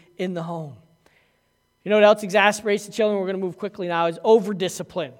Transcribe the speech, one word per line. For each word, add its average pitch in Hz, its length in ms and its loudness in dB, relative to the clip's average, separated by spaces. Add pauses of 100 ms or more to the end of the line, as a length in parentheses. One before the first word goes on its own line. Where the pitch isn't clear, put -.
(180)
in 185 160 -6
the 170 100 -6
home. 165 320 -10 (1080)
You 180 60 -6
know 208 80 4
what 214 60 8
else 214 200 6
exasperates 208 640 0
the 190 40 -18
children? 208 300 0
We're 185 60 -4
gonna 190 100 -4
move 185 220 -6
quickly 190 280 -8
now, 170 200 0
is 170 160 -6
over-discipline. 185 960 0